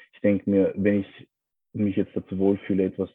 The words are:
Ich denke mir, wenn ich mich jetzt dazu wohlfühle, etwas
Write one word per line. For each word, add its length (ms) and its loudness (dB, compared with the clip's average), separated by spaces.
Ich 60 -20
denke 300 0
mir, 260 2
wenn 240 2
ich 280 -16
mich 240 -2
jetzt 200 -4
dazu 220 -8
wohlfühle, 460 0
etwas 300 -4